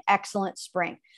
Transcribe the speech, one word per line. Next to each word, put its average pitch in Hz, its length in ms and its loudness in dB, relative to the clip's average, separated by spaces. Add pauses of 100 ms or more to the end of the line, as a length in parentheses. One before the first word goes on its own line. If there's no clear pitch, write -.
excellent 196 540 2
spring. - 360 -4 (220)